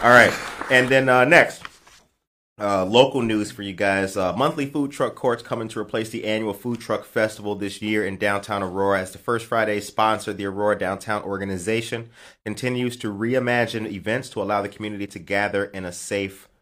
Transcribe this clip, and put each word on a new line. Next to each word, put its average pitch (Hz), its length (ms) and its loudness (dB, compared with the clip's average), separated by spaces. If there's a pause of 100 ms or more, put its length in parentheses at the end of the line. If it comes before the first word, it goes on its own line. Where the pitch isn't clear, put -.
All 117 60 6
right. 117 240 10 (360)
And 127 200 6
then, 131 200 4
uh, 127 160 8
next, 147 380 4 (960)
uh, 101 260 2
local 127 360 6
news 110 300 0
for - 100 -14
you 101 120 -8
guys. 98 440 0
Uh, 92 160 0
monthly 147 320 0
food 139 260 -2
truck 127 240 -4
courts 120 280 0
coming 113 260 -6
to 113 100 -8
replace 113 300 -4
the 113 160 -8
annual 107 280 -2
food 120 280 -6
truck - 240 -4
festival 107 500 -2
this 98 260 -8
year 107 240 0
in 95 120 -6
downtown 101 460 -2
Aurora 98 380 0
as 95 100 -8
the - 60 -18
First 113 280 -4
Friday 107 340 0
sponsor, 107 540 -2
the 98 120 -6
Aurora 101 320 0
Downtown 98 460 -4
Organization 98 840 -4 (360)
continues 123 520 -4
to 107 160 -6
reimagine 117 760 0
events 110 420 -4
to 110 100 -6
allow 101 200 0
the 104 80 -6
community 104 380 -8
to - 120 -14
gather 101 460 0
in 95 200 -10
a 87 80 -6
safe - 560 -6 (120)